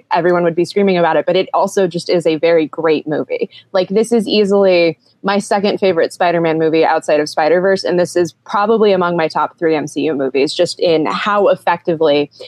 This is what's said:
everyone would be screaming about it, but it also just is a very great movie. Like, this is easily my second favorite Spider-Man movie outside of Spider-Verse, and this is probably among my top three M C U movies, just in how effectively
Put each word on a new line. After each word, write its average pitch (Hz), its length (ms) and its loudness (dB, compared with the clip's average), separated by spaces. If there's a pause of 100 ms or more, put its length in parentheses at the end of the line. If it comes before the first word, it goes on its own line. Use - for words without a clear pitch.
(120)
everyone 175 320 2
would 170 100 0
be 170 120 0
screaming 196 340 0
about 160 180 2
it, 143 80 0
but 180 100 0
it 185 200 0
also 190 320 0
just 170 240 -6
is 175 160 0
a 160 80 0
very 165 320 2
great 156 400 -2
movie. 139 420 -4 (220)
Like, 185 180 -2
this 220 220 0
is 233 160 0
easily 190 720 2 (220)
my 196 160 -2
second 202 420 -2
favorite 165 340 0
Spider-Man 170 440 0
movie 160 280 2
outside 160 340 0
of 151 80 -2
Spider-Verse, 180 560 0
and 175 160 0
this 175 160 -2
is 175 160 0 (140)
probably 208 480 2
among 175 240 0
my 160 100 0
top 151 300 -4
three 160 180 0
M 147 100 -4
C 147 180 -6
U 156 100 -2
movies, 139 400 -2
just - 260 -2
in 160 280 2
how 202 420 0
effectively 160 840 0 (160)